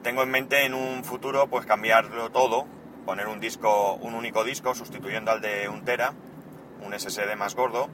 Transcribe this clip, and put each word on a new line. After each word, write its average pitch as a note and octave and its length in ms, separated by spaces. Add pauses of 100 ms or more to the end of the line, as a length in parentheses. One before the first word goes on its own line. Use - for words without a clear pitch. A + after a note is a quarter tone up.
Tengo B2 180
en C3 80
mente C3+ 360
en C3 100
un C3 280
futuro, C3+ 440
pues, B2 180
cambiarlo A2 640
todo, B2 360 (380)
poner G2 220
un G#2+ 120
disco, G#2 560
un A2+ 180
único A2+ 300
disco, B2+ 320
sustituyendo G#2+ 560
al A2 100
de G2+ 280
un G#2+ 140
tera, B2 300 (720)
un G2+ 80
S G2+ 140
S G2 180
D G#2 100
más G2+ 200
gordo B2 380